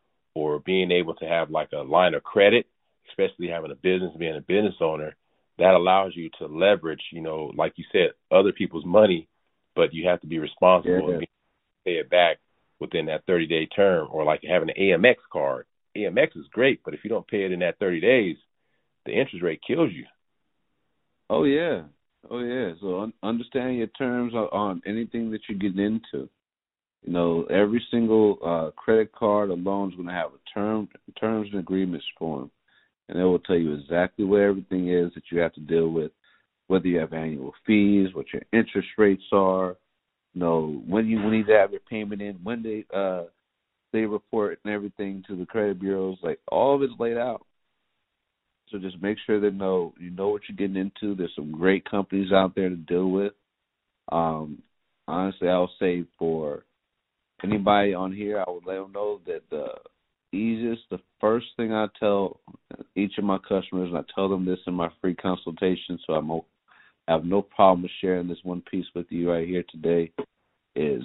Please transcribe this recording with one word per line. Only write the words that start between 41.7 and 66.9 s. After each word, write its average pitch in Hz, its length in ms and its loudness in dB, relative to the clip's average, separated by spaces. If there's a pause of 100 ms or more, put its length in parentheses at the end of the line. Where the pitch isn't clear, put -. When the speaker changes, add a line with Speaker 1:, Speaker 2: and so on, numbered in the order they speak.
Speaker 2:
your 98 100 -10
payment 104 400 -8
in, 101 200 -10
when 113 220 -8
they, 110 220 -8 (100)
uh, 92 280 -2 (680)
they 110 140 2
report 104 580 -4
and 104 100 -6
everything 98 540 -8
to 101 80 -10
the 90 100 -8
credit 101 360 -2
bureaus. 95 420 -2
Like, 82 160 -4 (100)
all 131 240 2
of 139 100 2
it's 120 160 -6
laid 117 180 -2
out. 117 280 -6 (1200)
So 104 100 -10
just 90 220 -10
make 104 160 -2 (100)
sure 107 140 2
that 101 120 2
know, 95 460 -2
you 87 100 -14
know 95 200 -4
what 104 180 -4
you're 104 80 -14
getting 95 260 -2
into. 101 340 -6
There's 90 200 -6
some 76 160 -10
great 90 360 2
companies 98 440 -2
out 95 240 4
there 95 140 0
to 92 60 -4
deal 87 360 -2
with. 98 220 -2 (800)
Um, 78 520 -4 (440)
honestly, 92 420 -2
I'll 90 200 2 (100)
say 87 260 -2 (120)
for 80 460 -4 (800)
anybody 101 500 2
on 92 180 -4
here, 104 280 -6
I 92 100 -4
would 87 160 -12
let 92 100 -8
them 95 180 -12
know 104 340 -6
that 82 140 -8 (100)
the 76 160 -8 (680)
easiest, 113 540 -4
the 92 100 -8 (220)
first 113 240 2 (120)
thing 113 160 -2
I 107 140 0 (120)
tell 98 400 0 (560)
each 101 240 -2
of 104 40 -2
my 98 140 0
customers, 92 520 -4
and 87 80 -6
I 73 40 -4 (140)
tell 95 140 0
them 92 160 -2
this 90 200 -2
in 90 80 -6
my 85 160 -2 (100)
free 92 140 0
consultation, 90 920 -4
so 82 60 -2
I'm 78 180 -2
o-, 80 140 -6 (640)